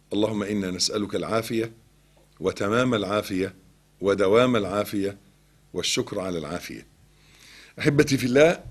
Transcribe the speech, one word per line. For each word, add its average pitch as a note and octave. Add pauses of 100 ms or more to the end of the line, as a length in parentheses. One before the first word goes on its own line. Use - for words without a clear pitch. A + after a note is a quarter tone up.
(120)
اللهم G#2+
إنا G2+
نسألك F#2
العافية A2 (680)
وتمام G#2+
العافية G2 (460)
ودوام G2+
العافية G2+ (580)
والشكر G2+
على F#2
العافية. D2+ (920)
أحبتي C#3+
في A#2
الله، C#3+ (100)